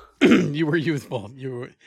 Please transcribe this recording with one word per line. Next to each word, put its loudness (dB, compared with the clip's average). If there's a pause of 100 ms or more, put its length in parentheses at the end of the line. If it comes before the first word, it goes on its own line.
(200)
<clears throat> 6
You 4
were -2
youthful. -4
You -12
were, -12 (160)